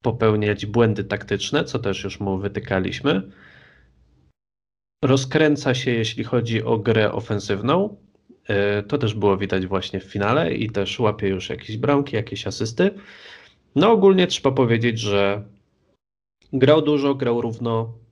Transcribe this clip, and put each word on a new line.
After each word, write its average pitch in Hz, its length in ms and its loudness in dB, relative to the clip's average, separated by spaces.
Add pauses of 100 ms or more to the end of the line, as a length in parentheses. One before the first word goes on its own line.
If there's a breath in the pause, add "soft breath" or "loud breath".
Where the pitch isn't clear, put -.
popełniać 107 640 0
błędy 107 380 2
taktyczne, - 600 -4
co 135 160 -6
też 104 240 -4
już 98 160 -8
mu 98 180 -4
wytykaliśmy, 98 960 -4 (1700 loud breath)
rozkręca 139 720 2
się, 127 180 -2
jeśli 113 320 -2
chodzi 113 400 -2
o 117 140 0
grę 110 340 2
ofensywną. 110 880 -2 (500)
E, 101 360 0
to 139 140 -4
też 117 160 -2
było 98 240 2
widać 95 300 -2
właśnie 95 320 -4
w - 40 -14
finale 131 500 -2
i 113 160 -4
też 98 300 -4
łapie 104 280 0
już 95 220 -4
jakieś 110 280 -10
bramki, 139 380 0
jakieś 98 320 -6
asysty. 117 440 -2 (840 loud breath)
No 190 160 6
ogólnie 190 360 6
trzeba - 240 0
powiedzieć, 117 480 2
że 101 440 0 (1080)
grał 143 280 6
dużo, 143 340 2
grał 123 260 0
równo. 113 520 -2 (180)